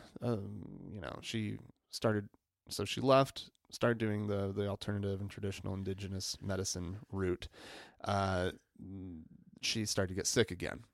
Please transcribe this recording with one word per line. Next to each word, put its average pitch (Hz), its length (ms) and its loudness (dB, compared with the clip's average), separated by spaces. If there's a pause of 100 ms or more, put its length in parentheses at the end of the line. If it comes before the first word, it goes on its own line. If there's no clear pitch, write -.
(220)
um, 104 400 -2 (300)
you 98 100 -8
know, 71 200 -8
she 107 360 -4 (320)
started, 104 400 2 (400)
so - 160 -2
she - 160 -2
left, 135 480 6 (220)
started 120 260 4
doing 107 300 2
the, 98 280 2
the 101 120 2
alternative 101 540 0
and 101 80 -4
traditional 95 440 -4
indigenous 95 680 -4
medicine 92 560 -2 (140)
route, 95 360 0 (560)
uh, 95 480 2 (1120)
she 110 240 0
started 98 240 2
to 92 60 -4
get 92 120 0
sick - 240 6
again. 87 320 -6 (100)